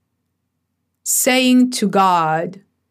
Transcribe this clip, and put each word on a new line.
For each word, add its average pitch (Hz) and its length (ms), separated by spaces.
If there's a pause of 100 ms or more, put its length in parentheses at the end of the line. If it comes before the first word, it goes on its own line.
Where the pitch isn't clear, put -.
(1040)
saying 254 680
to 208 160
God, 180 720 (300)